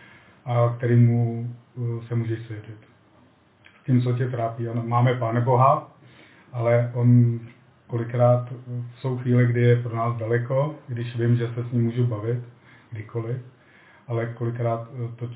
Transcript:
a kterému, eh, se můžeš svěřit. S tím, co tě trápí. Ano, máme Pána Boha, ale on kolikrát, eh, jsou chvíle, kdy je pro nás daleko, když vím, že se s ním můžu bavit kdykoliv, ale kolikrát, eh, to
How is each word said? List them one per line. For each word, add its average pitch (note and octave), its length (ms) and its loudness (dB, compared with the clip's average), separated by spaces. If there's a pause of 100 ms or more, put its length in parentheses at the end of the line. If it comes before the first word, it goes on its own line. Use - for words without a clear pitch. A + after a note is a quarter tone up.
(460)
a A#2+ 320 2
kterému, A#2+ 720 2 (280)
eh, A#2 300 -6
se B2+ 80 -4
můžeš A2+ 240 -4
svěřit. G#2+ 380 -14 (1040)
S - 40 -20
tím, B2 160 2
co B2 120 0
tě B2+ 140 -2
trápí. A#2 400 -6
Ano, A#2 180 -6
máme A#2+ 280 2
Pána A#2+ 280 -2
Boha, C3 560 2 (560)
ale A#2+ 400 2
on A#2+ 460 6 (480)
kolikrát, A#2+ 640 2
eh, B2 320 -10 (120)
jsou B2+ 220 -6
chvíle, B2 280 4
kdy A#2+ 160 2
je A#2+ 140 6
pro A#2 200 -4
nás A#2 220 -2
daleko, A#2+ 580 -2 (120)
když A#2 280 -8
vím, A#2+ 200 2
že A#2+ 120 -2
se A#2+ 160 -6
s A#2+ 80 -10
ním A#2+ 120 0
můžu A#2+ 240 0
bavit A2+ 320 -4 (520)
kdykoliv, A2+ 460 -8 (680)
ale A#2 180 -4
kolikrát, A#2 680 -4
eh, A#2 220 -8
to A#2+ 200 -10